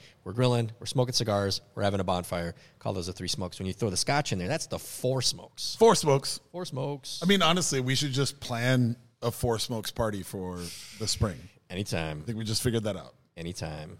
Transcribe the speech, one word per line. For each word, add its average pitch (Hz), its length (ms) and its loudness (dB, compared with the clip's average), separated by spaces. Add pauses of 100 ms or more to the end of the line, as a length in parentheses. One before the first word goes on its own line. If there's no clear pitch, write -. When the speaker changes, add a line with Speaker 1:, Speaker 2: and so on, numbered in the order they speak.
(240)
Speaker 1:
We're 92 80 -8
grilling. 120 480 2
We're 107 60 -12
smoking 127 260 0
cigars. 101 480 2 (140)
We're 104 80 -4
having 101 180 2
a 95 40 -2
bonfire." 90 500 -2 (240)
Call 107 160 -4
those 90 120 -4
the 92 60 -6
three 90 160 -8
smokes. 92 300 -6
When 95 80 -6
you 92 80 -2
throw 110 160 -2
the 90 80 -2
Scotch 143 340 0
in 98 60 0
there, 87 100 -2
that's 156 180 -4
the 87 120 -6
four 127 440 -2
smokes. - 560 -4
Speaker 2:
Four 226 160 10
smokes. - 460 2 (120)
Speaker 1:
Four 180 120 -8
smokes. 143 580 -8
Speaker 2:
I 170 40 -2
mean, 196 160 6
honestly, 160 380 4
we 131 140 2
should 135 180 0
just 135 280 0
plan 123 560 2 (240)
a 120 100 0
four 113 280 0
smokes 110 320 -4
party 104 320 -2
for 90 360 -6 (400)
the 110 80 -4
spring. 92 320 0 (300)
Speaker 1:
Anytime. 80 540 -4
Speaker 2:
I - 20 -16
think 110 140 -4
we 113 60 -4
just 107 180 -2
figured 117 220 2
that 101 120 -2
out. 67 180 -14 (220)
Speaker 1:
Anytime. 82 640 -8